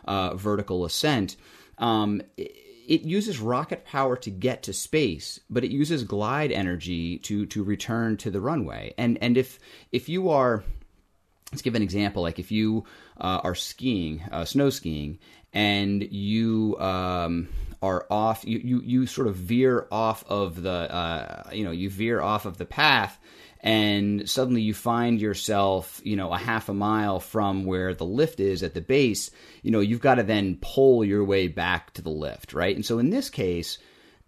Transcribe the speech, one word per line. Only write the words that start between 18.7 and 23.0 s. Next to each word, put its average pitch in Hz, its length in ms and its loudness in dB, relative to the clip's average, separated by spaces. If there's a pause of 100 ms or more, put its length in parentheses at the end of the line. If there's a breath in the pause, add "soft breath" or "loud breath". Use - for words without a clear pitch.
you 127 260 2
sort - 220 -2
of 95 80 -2
veer 120 560 2
off 110 360 0
of 95 340 -2
the, 87 300 -2
uh, 82 600 -6
you 107 120 -4
know, 90 60 -4
you 90 200 -4
veer 107 300 0
off 104 240 0
of 95 140 -8
the 92 60 -6
path, 135 560 2 (400 loud breath)